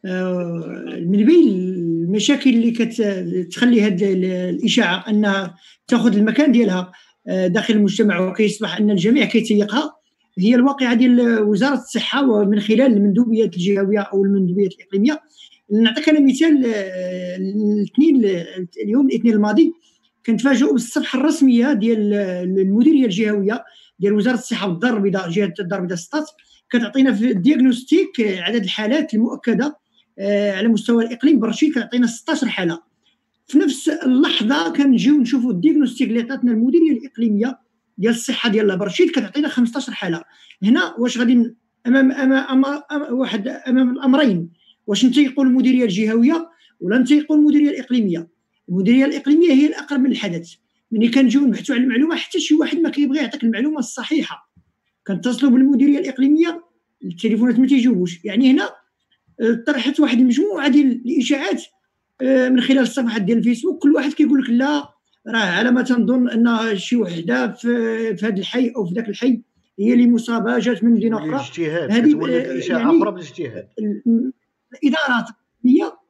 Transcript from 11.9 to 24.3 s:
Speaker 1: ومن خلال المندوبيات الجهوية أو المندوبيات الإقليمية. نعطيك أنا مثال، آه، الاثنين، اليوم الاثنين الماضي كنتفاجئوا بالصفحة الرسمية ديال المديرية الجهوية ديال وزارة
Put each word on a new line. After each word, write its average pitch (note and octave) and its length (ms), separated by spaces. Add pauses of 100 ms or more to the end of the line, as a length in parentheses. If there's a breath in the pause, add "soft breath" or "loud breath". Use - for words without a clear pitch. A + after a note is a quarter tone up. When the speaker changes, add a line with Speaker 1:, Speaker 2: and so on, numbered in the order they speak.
Speaker 1:
ومن G#3 300
خلال A3 220
المندوبيات A3 720
الجهوية G3 460
أو G3 240
المندوبيات G3 500
الإقليمية. A#3+ 480 (500 soft breath)
نعطيك A3+ 380
أنا D4+ 100
مثال، C#4+ 460
آه، F#3 720
الاثنين، G#3 880 (580)
اليوم B3 240
الاثنين A#3 260
الماضي G#3+ 400 (520)
كنتفاجئوا B3+ 460
بالصفحة C4 480
الرسمية C4+ 540
ديال G#3+ 400 (460)
المديرية B3 460
الجهوية G#3 580 (360 soft breath)
ديال G3+ 140
وزارة G#3+ 220